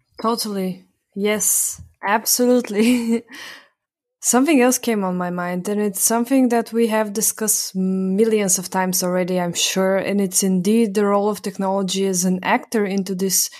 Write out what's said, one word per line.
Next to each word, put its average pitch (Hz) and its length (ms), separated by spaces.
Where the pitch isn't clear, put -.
Totally. 208 640
Yes, - 680
absolutely. 233 1300
<laughs> - 960
Something 269 360
else 254 180
came 220 240
on 180 160
my 180 120
mind, 180 380
and 208 120
it's 208 200
something 240 500
that 226 220
we 233 140
have 214 260
discussed - 640
millions 190 800
of 185 140
times 185 320
already, 180 380
I'm 175 120
sure. 190 440
And 202 240
it's 190 240
indeed 196 500
the 208 100
role 202 240
of 208 140
technology 196 640
as 180 180
an 185 200
actor 208 420
into 190 300
this 190 440